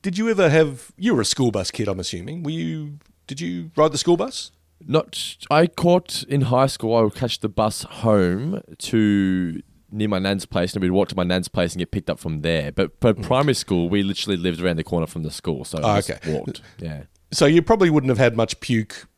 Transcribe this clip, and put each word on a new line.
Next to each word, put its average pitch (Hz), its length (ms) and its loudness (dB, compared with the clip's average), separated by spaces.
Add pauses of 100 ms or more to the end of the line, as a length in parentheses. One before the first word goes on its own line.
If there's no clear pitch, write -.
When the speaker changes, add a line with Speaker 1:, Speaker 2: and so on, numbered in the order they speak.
Speaker 1:
did 185 160 -4
you 220 120 0
ever 190 180 4
have, 147 480 2
you 190 180 0
were 120 60 4
a 101 60 0
school 123 240 0
bus 101 200 -4
kid, 104 180 -4
I'm 95 120 -4
assuming. 135 420 -10
Were 147 80 -6
you, 160 480 -8 (280)
did 139 140 -12
you 175 360 -8
ride 151 160 4
the 147 60 -4
school 175 180 4
bus? - 340 -6 (340)
Speaker 2:
Not, - 520 -2 (140)
I 160 160 6
caught, 175 640 0
in 139 140 0
high 127 260 4
school, 113 280 -2
I 113 60 6
would 104 120 2
catch - 260 -6
the 107 80 -4
bus 107 340 -2
home 107 800 0 (160)
to 95 840 2 (300)
near 107 160 -2
my 98 100 0
nan's 98 260 -2
place, 90 300 -2
and 98 80 -4
we'd 90 80 2
walk 95 180 2
to - 80 -8
my 92 60 -2
nan's 90 260 0
place 87 240 -2
and 90 60 -8
get 87 140 -4
picked - 180 -4
up - 80 -4
from 78 240 -6
there. 78 300 -2
But, - 260 -4
but 113 200 2
Speaker 1:
Mm. 107 40 -10
Speaker 2:
primary 135 320 0
school, 87 340 0
we 101 140 2
literally 98 340 -2
lived 85 240 -2
around 87 160 0
the 80 80 -4
corner 82 220 -2
from 82 160 -8
the 76 80 -6
school, 71 340 -6
so 80 180 -8
Speaker 1:
Oh, 90 60 2
Speaker 2:
I 101 120 4
just - 100 -6
Speaker 1:
okay. - 240 -6
Speaker 2:
walked. - 260 -8 (180)
Yeah. 76 260 -12 (280)
Speaker 1:
So 156 140 2
you 165 160 6
probably 196 280 4
wouldn't 143 200 2
have 117 80 2
had 120 180 4
much 113 240 -2
puke - 460 -4 (120)